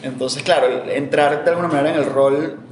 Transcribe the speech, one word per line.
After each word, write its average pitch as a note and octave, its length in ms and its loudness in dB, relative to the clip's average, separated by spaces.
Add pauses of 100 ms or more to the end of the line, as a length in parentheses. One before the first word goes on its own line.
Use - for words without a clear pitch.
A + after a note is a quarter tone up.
entonces, B2+ 400 -6
claro, D3 220 4
el B2 240 -2
entrar C#3+ 520 0
de E3+ 80 2
alguna F3 160 -2
manera D3+ 240 0
en E3+ 60 -2
el C#3 100 0
rol, C#3 540 0 (120)